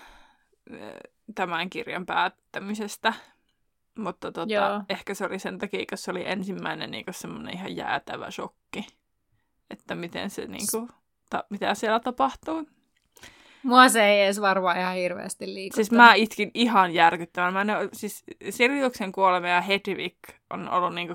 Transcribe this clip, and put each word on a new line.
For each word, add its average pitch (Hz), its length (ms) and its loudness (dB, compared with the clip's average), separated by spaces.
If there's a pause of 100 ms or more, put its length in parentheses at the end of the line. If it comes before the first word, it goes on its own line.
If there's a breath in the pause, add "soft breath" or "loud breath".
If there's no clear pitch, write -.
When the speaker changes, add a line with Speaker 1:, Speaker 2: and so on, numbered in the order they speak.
(720 loud breath)
Speaker 1:
ö, 104 260 -18 (360)
tämän 175 360 -4
kirjan 170 360 -8
päättämisestä. 202 1040 -6 (840 loud breath)
Mutta 185 340 -10
tota, 214 220 -6
Speaker 2:
Joo. 202 340 0
Speaker 1:
ehkä 196 260 -8
se 196 120 -6
oli 190 120 -8
sen 185 200 -10
takia, 190 300 -6
kun 190 100 -10
se - 120 -12
oli 180 160 -6
ensimmäinen 175 640 -8
niinku - 220 -12
semmonen - 420 -12
ihan 180 220 -10
jäätävä - 540 -8
shokki, - 560 -14 (840)
että - 240 -12
miten 170 360 -10
se - 160 -12
niinku, 220 420 -6 (420)
ta-, - 200 -4
mitä 202 240 -2
siellä 226 260 0
tapahtuu. 277 680 -4 (960 loud breath)
Speaker 2:
Mua 254 260 8
se 214 180 6
ei 202 160 6
edes 196 180 2
varmaan 190 380 2
ihan 185 160 -2
hirveästi 185 600 -6
liikuta. 196 220 -8
Speaker 1:
Siis 214 160 2
mä 233 220 12
itkin 208 400 2
ihan 208 400 4
järkyttävän. 170 580 2
Mä 190 80 -2
en 208 100 0
oo, 202 60 0 (160)
siis - 320 -12 (260)
Siriuksen 254 600 0
kuolema 180 360 2
ja 175 120 4
Hedwig 190 560 -4 (340)
on 185 180 -10
ollut 175 260 0
niinku 175 200 -8